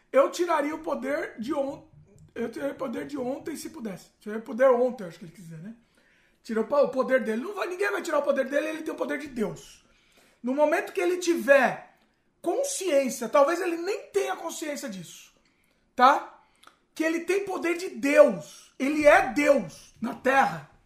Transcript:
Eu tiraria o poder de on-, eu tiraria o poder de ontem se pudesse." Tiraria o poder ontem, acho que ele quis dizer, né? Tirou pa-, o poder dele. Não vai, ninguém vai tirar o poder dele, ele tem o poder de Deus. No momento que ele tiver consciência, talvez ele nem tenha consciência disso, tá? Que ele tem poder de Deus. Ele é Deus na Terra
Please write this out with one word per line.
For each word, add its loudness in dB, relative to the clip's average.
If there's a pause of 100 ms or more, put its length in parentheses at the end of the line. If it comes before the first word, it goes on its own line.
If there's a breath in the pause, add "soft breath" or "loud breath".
(120)
Eu 6
tiraria 0
o -10
poder -6
de -6
on-, -4 (520)
eu -6
tiraria -6
o -16
poder -6
de -10
ontem -6
se -12
pudesse." -12 (100)
Tiraria -10
o -16
poder 2
ontem, 2
acho -14
que -18
ele -18
quis -20
dizer, -16
né? -16 (720 soft breath)
Tirou -2
pa-, 2
o 4
poder 0
dele. -2
Não -8
vai, -6
ninguém -2
vai -2
tirar 0
o 2
poder 0
dele, 0
ele -8
tem -6
o -10
poder -4
de -12
Deus. -8 (580 soft breath)
No -4
momento 2
que -2
ele 0
tiver 2 (560)
consciência, 0
talvez 4
ele -4
nem -6
tenha -2
consciência -8
disso, -16 (640)
tá? 4 (540 soft breath)
Que -2
ele 0
tem -2
poder -4
de -8
Deus. 4 (140)
Ele 0
é 6
Deus 0
na -6
Terra 0 (160)